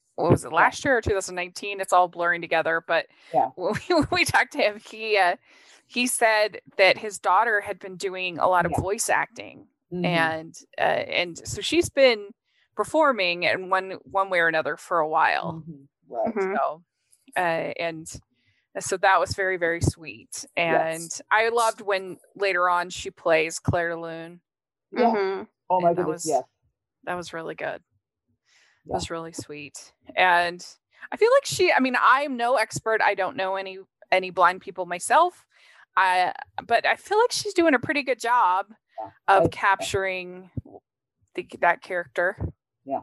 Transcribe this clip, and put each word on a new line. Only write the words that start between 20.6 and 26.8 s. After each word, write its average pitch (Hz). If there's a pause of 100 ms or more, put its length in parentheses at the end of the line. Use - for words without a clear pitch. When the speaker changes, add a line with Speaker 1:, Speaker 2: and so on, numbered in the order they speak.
Speaker 2:
Yes. 165
Speaker 1:
I 220
loved 226
when 190 (180)
later 180
on 175
she 180
plays 160
Claire 170
Loon. 165 (540)
Speaker 2:
Yeah. 233
Speaker 3:
Mm-hmm. 196 (260)
Speaker 2:
Oh 185
my 175
Speaker 1:
And 170
that 180
Speaker 2:
goodness, 160
Speaker 1:
was, -
Speaker 2:
yes. 151 (600)